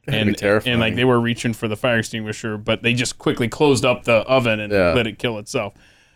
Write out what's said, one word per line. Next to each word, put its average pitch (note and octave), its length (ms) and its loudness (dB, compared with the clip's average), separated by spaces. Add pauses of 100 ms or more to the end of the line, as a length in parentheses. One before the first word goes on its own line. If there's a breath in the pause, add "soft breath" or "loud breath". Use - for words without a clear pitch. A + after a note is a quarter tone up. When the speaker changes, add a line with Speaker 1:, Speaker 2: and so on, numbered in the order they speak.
Speaker 1:
That'd - 0 -
be C3+ 120 -2
Speaker 2:
and, - 40 2
and, G#2+ 100 2
like, G2+ 60 -4
Speaker 1:
terrifying. A2 580 0
Speaker 2:
they A#2+ 80 2
were B2+ 160 4
reaching A#2 320 -2
for A2+ 160 -6
the G#2+ 80 -6
fire A#2+ 220 0
extinguisher, G#2+ 600 -6
but A2 240 -4
they A#2+ 120 2
just B2 240 -4
quickly B2+ 280 -2
closed C3 380 2
up B2 200 0
the A#2+ 100 4 (120)
oven A#2+ 320 2
and G#2 140 -6
Speaker 1:
Yeah. F#2 220 4
Speaker 2:
let A#2 120 0
it G2+ 140 -8
kill A#2 180 -4
itself. G#2+ 360 -6 (420 soft breath)